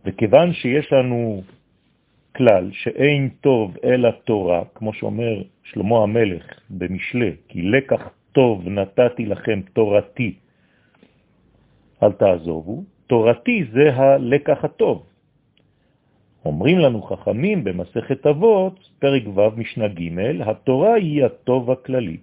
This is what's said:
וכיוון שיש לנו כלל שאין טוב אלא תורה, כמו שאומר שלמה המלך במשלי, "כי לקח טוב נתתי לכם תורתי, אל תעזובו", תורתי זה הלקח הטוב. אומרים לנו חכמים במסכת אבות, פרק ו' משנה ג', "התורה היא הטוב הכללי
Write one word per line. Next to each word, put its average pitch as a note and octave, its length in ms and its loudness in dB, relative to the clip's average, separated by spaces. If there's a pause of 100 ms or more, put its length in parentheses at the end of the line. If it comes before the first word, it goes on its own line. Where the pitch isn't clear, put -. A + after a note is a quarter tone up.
וכיוון A#2+ 480 4
שיש C3+ 380 -2
לנו A#2+ 520 0 (920)
כלל F#2+ 340 4
שאין C#3 580 -2 (120)
טוב A2+ 420 2
אלא B2 280 2
תורה, F2+ 520 -2 (120)
כמו G#2+ 180 -8
שאומר G#2+ 480 -6 (220)
שלמה G#2+ 400 0
המלך G#2 420 0 (240)
במשלי, F#2 640 -6 (160)
"כי F2 140 -10
לקח A2+ 480 -2 (220)
טוב G#2+ 380 2
נתתי A2 560 0
לכם G2+ 360 -4 (120)
תורתי, G#2 640 0 (1700)
אל G#2+ 80 4
תעזובו", F2 720 -2 (240)
תורתי B2 680 2
זה C#3+ 200 4
הלקח C#3 680 2
הטוב. D3 420 -2 (1400)
אומרים G2 340 0
לנו B2 220 2
חכמים B2 640 -4
במסכת G2 640 -6
אבות, F#3 640 0 (100)
פרק C#3 280 0
ו' G#2+ 320 0
משנה A2 280 -6
ג', F#2 540 -6
"התורה C3 520 0
היא D3+ 320 0
הטוב B2 460 -2
הכללי B2 520 -4